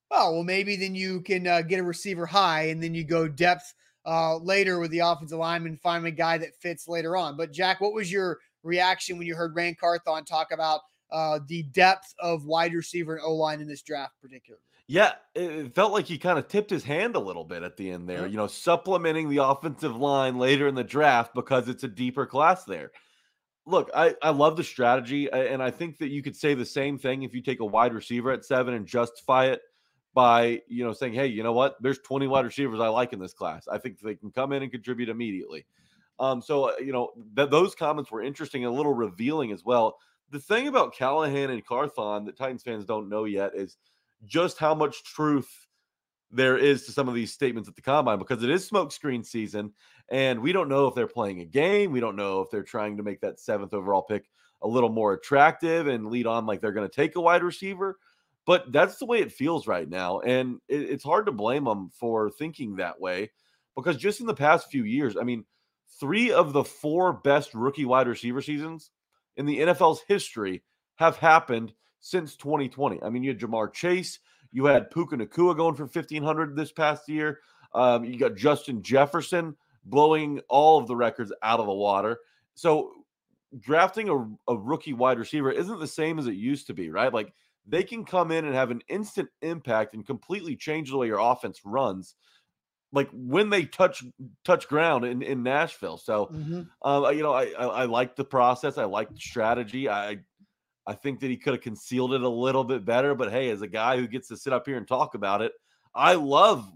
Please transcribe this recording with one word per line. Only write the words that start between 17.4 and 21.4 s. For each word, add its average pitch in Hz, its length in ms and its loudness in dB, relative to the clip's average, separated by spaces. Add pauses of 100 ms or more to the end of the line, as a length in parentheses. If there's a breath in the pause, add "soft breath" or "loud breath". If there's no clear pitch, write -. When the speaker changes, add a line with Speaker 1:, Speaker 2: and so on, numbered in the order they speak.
Speaker 2:
bit 87 180 -10
at 90 140 -12
the 95 140 -8
end 87 180 -10
there, 90 140 -6
Speaker 1:
Yeah. - 20 -6
Speaker 2:
you 101 120 -6
know, 104 100 -2
supplementing 165 840 0
the 143 80 0
offensive 139 580 0
line 135 420 0
later 135 300 4
in 135 80 0
the 123 80 -2
draft 127 500 4
because 123 360 0